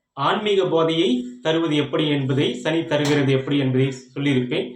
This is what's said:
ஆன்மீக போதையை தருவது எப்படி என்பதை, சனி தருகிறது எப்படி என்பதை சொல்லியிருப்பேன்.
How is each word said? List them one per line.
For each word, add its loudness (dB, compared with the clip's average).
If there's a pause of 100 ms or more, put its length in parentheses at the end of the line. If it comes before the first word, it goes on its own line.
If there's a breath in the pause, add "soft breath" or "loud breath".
(160)
ஆன்மீக 0 (140)
போதையை 2 (320)
தருவது 0 (100)
எப்படி 0 (120)
என்பதை, 0 (160)
சனி 0
தருகிறது 2
எப்படி -2
என்பதை 2 (220)
சொல்லியிருப்பேன். -2